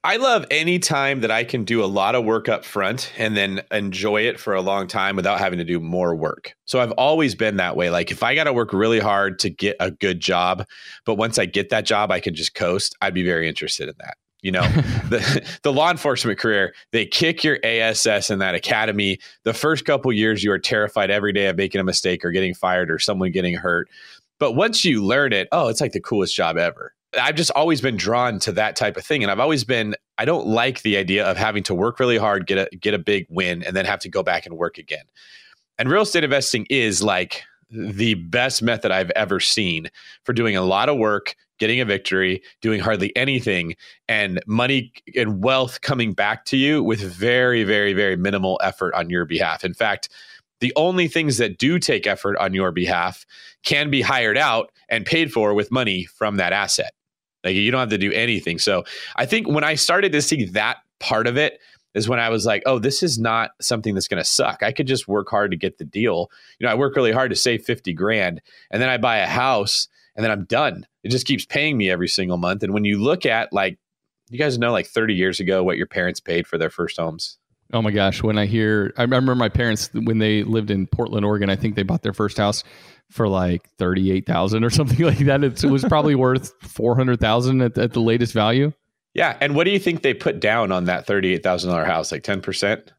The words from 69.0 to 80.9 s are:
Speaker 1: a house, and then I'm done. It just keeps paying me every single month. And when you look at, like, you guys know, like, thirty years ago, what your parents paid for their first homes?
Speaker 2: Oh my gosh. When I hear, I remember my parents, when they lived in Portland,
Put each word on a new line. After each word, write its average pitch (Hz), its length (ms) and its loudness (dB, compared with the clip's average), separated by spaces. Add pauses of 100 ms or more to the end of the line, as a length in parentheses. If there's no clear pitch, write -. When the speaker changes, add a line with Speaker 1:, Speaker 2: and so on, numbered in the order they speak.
Speaker 1:
a 95 100 2
house, 123 640 0 (260)
and 107 80 -6
then 113 80 2
I'm 101 140 -2
done. 120 420 -2 (160)
It 104 60 -8
just 123 180 0
keeps - 200 -2
paying 147 320 0
me 98 120 2
every 90 180 0
single 90 280 -2
month. 90 260 -2
And 98 120 -2
when 104 100 0
you 101 160 0
look 156 240 0
at, 113 300 0
like, 95 240 0 (500)
you 120 100 -12
guys 139 200 0
know, 120 120 2
like, 95 160 0
thirty 110 280 0
years 92 260 0
ago, 92 240 2
what 90 140 0
your - 80 -2
parents 90 340 -4
paid 85 260 -2
for 85 120 -4
their 82 120 0
first - 280 -6
homes? 82 400 -8 (340)
Speaker 2:
Oh 113 80 0
my 107 120 0
gosh. 98 300 2
When 110 140 2
I 104 100 2
hear, 107 520 2
I 123 40 2
remember 127 340 2
my 117 120 2
parents, 113 460 0
when 113 240 0
they 107 240 4
lived 110 300 0
in 95 160 0
Portland, 110 360 -2